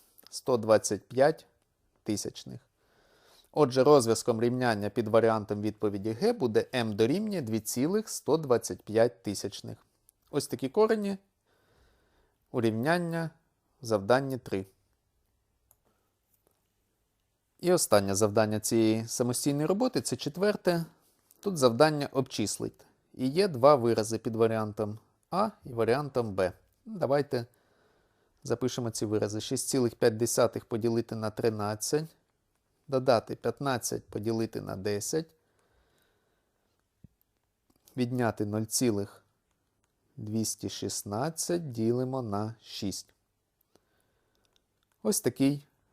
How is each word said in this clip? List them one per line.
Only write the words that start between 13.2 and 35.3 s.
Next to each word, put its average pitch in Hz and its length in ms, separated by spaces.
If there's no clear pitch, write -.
в 131 40
завданні 120 520
три. 98 280
І 175 140
останнє 101 420
завдання 107 440
цієї 113 480
самостійної 143 580
роботи, 196 360
це - 140
четверте. 175 720
Тут 196 180
завдання 143 540
обчислить. - 760
І 127 140
є 170 200
два 143 280
вирази 113 420
під 110 180
варіантом 110 640
А 202 180
і 139 100
варіантом 117 600
Б. 95 200
Давайте 139 600
запишемо 123 480
ці - 140
вирази. 107 360
Шість - 260
цілих 127 280
п'ять 113 220
десятих 113 480
поділити 117 500
на 110 140
тринадцять. 110 840
Додати 127 480
п'ятнадцять 120 680
поділити 110 560
на 98 140
десять. 104 520